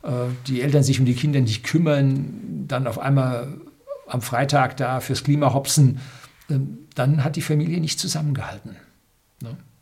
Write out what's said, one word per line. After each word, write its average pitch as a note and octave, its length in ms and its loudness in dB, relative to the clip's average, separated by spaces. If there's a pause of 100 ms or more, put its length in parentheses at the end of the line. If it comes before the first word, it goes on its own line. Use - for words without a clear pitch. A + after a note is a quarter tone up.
äh, D#3+ 80 -8 (360)
die B2+ 160 -2
Eltern C#3+ 200 4
sich B2+ 180 2
um C3 60 6
die B2 80 4
Kinder C#3+ 260 2
nicht G#2+ 240 0
kümmern, C#3+ 1040 0
dann C3 180 -4
auf A2+ 120 -4
einmal C3 640 0 (460)
am B2 160 -4
Freitag C3+ 540 0
da B2+ 240 -2
fürs - 240 -4
Klima C#3+ 280 2
hopsen, C#3 480 4 (500)
ähm, C#3 280 -2 (160)
dann C3+ 300 2
hat D3+ 120 -2
die F3 60 -4
Familie D3+ 380 0
nicht D#3+ 200 -4
zusammengehalten, A2+ 760 -6 (680)
ne? A#2 140 -12 (260)